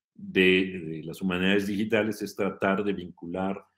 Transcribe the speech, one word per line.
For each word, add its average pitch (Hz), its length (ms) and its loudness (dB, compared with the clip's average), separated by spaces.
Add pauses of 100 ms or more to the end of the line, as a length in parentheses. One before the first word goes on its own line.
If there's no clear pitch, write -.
(140)
de, 92 720 2
de 80 180 -8
las 80 200 -10
humanidades 95 440 2
digitales 104 540 0
es 98 160 -8
tratar 98 480 0
de 101 80 0
vincular 90 720 -6 (140)